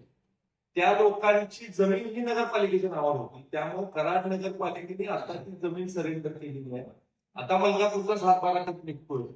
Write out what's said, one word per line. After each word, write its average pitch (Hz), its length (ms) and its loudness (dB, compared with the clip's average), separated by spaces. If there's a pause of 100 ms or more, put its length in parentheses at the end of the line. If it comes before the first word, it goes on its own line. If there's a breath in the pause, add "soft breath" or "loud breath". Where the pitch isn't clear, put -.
(760)
त्या 180 160 4
लोकांची 208 720 4
जमीन 196 400 2
ही 226 160 -6
नगरपालिकेच्या 214 680 2
नावावर 147 260 0
होती, 131 360 -8
त्यामुळं 170 360 -4
कराड 180 460 0
नगरपालिकेने 185 760 -6
आता - 260 -6
ती 190 180 -12
जमीन 180 360 -6
सरेंडर 160 440 -6
केलेली 135 440 -10
आहे. - 260 -12 (340)
आता 185 220 0
मलकापूरचा 202 580 2
सात 185 260 6
बारा 180 300 0
गट 165 140 -10
निघतोय 135 500 -8